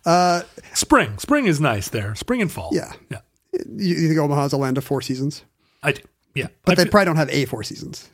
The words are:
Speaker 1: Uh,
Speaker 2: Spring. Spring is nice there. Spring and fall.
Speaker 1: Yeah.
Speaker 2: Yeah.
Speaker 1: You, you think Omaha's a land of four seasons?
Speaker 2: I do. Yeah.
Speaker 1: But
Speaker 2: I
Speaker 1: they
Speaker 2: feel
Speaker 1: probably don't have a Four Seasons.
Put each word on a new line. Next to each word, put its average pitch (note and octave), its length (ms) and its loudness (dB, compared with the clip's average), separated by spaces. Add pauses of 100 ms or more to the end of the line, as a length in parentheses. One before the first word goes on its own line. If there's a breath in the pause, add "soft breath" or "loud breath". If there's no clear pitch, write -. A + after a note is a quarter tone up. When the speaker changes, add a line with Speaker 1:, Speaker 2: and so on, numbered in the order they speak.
Speaker 1:
Uh, F3 380 4 (320)
Speaker 2:
Spring. D3 440 2
Spring C#4+ 280 0
is D#3 140 2
nice A2+ 280 0
there. G#2+ 260 -6
Spring A#3+ 280 -4
and F3 100 -2
fall. - 200 -10
Speaker 1:
Yeah. - 200 -6 (180)
Speaker 2:
Yeah. - 100 -10 (340)
Speaker 1:
You, G#3 420 -2
you D#3+ 120 2
think D#3 120 2
Omaha's C#3+ 320 0
a D3 60 0
land C3 180 0
of C#3 80 -4
four C3+ 160 -2
seasons? C3+ 440 -6 (380)
Speaker 2:
I D3 100 0
do. - 100 -8 (320)
Yeah. C3+ 140 -6 (160)
Speaker 1:
But F#3 80 4
Speaker 2:
I - 20 4
Speaker 1:
they F#3 100 4
Speaker 2:
feel F3 60 0
Speaker 1:
probably G3+ 160 6
don't E3 100 2
have D#3 140 2
a C#3 140 2
Four A#2 180 -6
Seasons. - 520 -12